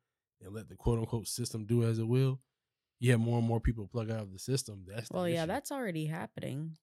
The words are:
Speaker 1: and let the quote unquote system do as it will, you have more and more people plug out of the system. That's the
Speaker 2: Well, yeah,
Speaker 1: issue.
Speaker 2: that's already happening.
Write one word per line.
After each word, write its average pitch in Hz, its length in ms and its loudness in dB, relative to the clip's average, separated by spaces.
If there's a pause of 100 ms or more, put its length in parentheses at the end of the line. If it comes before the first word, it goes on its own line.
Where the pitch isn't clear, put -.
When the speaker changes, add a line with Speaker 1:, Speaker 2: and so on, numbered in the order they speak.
(420)
Speaker 1:
and 98 120 -14
let 110 160 -12
the 95 40 -16
quote 117 240 2
unquote 113 300 -4
system 113 380 -6
do 117 180 6
as 113 140 4
it 113 100 0
will, 131 320 4 (600)
you 120 100 6
have 117 100 8
more 117 180 4
and 117 80 4
more 113 140 2
people 110 260 0
plug 113 240 -4
out 110 120 -2
of 95 100 -10
the 95 60 -14
system. 110 500 -4
That's 110 220 -10
the - 40 -8
Speaker 2:
Well, 180 140 0
yeah, 165 140 0
Speaker 1:
issue. 160 60 -2
Speaker 2:
that's 247 240 -4
already 185 340 -4
happening. 156 760 -8